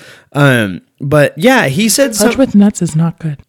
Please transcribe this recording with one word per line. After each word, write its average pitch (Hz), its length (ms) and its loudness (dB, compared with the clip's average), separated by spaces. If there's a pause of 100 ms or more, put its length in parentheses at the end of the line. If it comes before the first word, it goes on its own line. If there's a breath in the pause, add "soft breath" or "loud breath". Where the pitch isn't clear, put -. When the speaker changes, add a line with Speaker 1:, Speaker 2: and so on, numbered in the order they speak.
(320 loud breath)
Speaker 1:
Um, 120 500 0 (200)
but 147 360 0
yeah, 208 300 2
he 185 220 -2
said 262 260 -2
Speaker 2:
Fudge 208 160 0
Speaker 1:
some- 226 80 -6
Speaker 2:
with 262 160 0
nuts 202 260 2
is 160 140 -4
not 165 240 -2
good. 151 300 -8